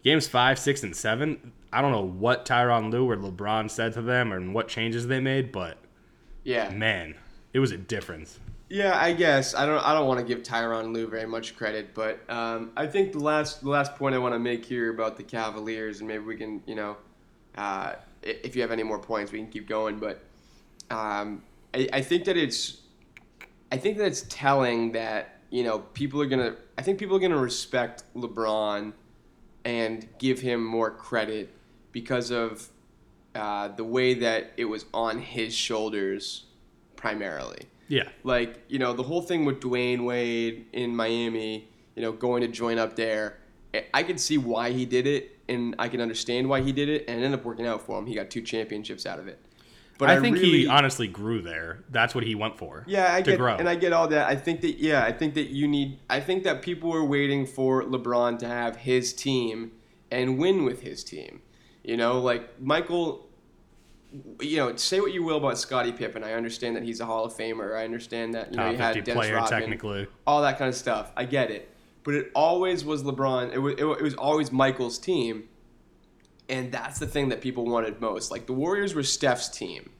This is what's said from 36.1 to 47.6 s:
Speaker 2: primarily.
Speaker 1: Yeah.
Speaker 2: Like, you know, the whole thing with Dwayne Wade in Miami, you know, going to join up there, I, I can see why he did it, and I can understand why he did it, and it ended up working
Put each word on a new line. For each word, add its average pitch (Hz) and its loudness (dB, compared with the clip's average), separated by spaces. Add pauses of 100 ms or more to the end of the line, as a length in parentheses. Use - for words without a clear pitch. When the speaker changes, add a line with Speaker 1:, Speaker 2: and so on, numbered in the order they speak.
Speaker 2:
primarily. 87 -6 (260)
Speaker 1:
Yeah. 131 2 (140)
Speaker 2:
Like, 120 0
you 135 -2
know, 123 0
the 123 -4
whole 165 -2
thing 170 0
with 135 2
Dwayne 123 0
Wade 117 -2
in 120 -2
Miami, 113 -2 (280)
you 113 -6
know, 113 -2
going 123 0
to 120 2
join 117 -2
up 113 0
there, 107 -2 (360)
I, - -2
I 143 4
can 175 -2
see 151 2
why 120 0
he 127 0
did 123 2
it, 139 0 (100)
and 120 -2
I 120 -2
can 120 -2
understand 120 0
why 135 4
he 135 0
did 143 0
it, 151 0
and 120 -4
it - 2
ended 139 0
up - -12
working 117 -4